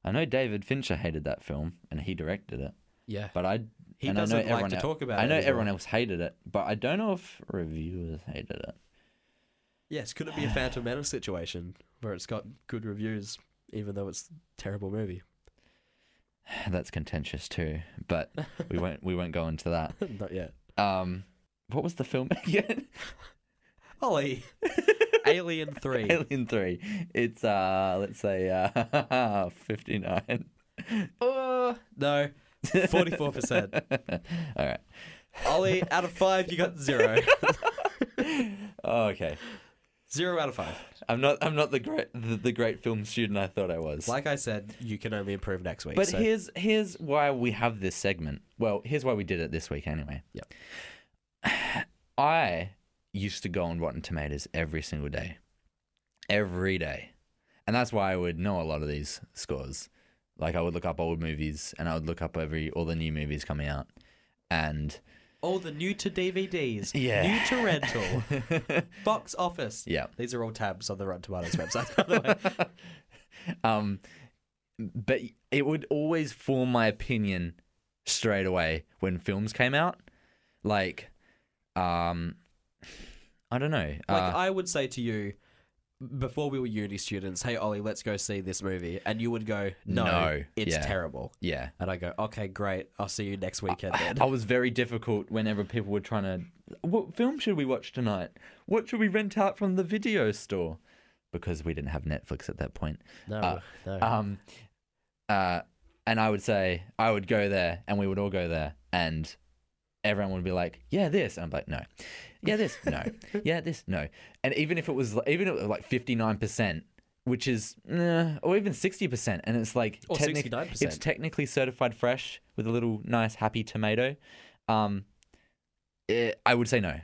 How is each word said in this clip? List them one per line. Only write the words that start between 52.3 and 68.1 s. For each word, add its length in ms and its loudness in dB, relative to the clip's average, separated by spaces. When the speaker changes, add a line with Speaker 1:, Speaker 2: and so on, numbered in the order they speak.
Speaker 1:
used 300 -2
to 60 -2
go 160 0
on 140 -2
Rotten 220 -2
Tomatoes 520 -4
every 280 -2
single 280 -6
day. 280 -6
Every 480 2
day. 340 -6
And 100 0
that's 180 2
why 180 4
I 40 2
would 240 0
know 220 2
a 20 -2
lot 180 -2
of 60 -2
these 340 -4
scores. 560 -8
Like, 180 -2
I 60 2
would 120 0
look 120 -4
up 140 -2
old 220 0
movies, 560 -4
and 120 -2
I 60 0
would 100 -2
look 160 -4
up 160 -4
every, 340 -2
all 140 -2
the 100 -2
new 160 0
movies 320 -2
coming 240 -4
out. 200 -4
And 480 0
Speaker 2:
All 180 0
the 120 -8
new 240 -2
to 140 -4
D 220 0
V 160 -2
Ds. 480 -2
Speaker 1:
Yeah. 320 4
Speaker 2:
New 200 4
to 180 2
rental. 1160 0